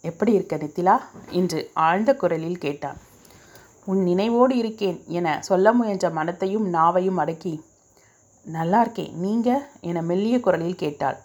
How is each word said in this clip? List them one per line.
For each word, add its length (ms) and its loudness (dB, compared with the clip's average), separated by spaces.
"எப்படி 280 -2
இருக்க 240 0
நித்திலா?" 420 0
என்று 320 -2
ஆழ்ந்த 400 2
குரலில் 480 -2
கேட்டான். 380 -6
"உன் 160 0
நினைவோடு 540 4
இருக்கேன்" 500 -2
என 220 -2
சொல்ல 320 4
முயன்ற 380 0
மனத்தையும் 640 -2
நாவையும் 440 4
அடக்கி, 380 -4
"நல்லா 340 0
இருக்கேன், 340 -2
நீங்க?" 340 -2
என 220 -4
மெல்லிய 380 0
குரலில் 400 0
கேட்டாள். 440 -4